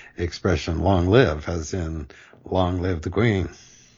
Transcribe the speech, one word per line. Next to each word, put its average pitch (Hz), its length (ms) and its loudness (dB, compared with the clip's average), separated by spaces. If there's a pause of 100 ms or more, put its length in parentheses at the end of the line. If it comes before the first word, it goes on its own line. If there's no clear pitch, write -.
(160)
expression 82 640 -2
long 90 260 2
live, 92 420 4
as 85 240 -6
in 80 360 -6 (360)
long 90 380 0
live 90 180 -2
the 92 100 -6
queen. 98 380 2 (500)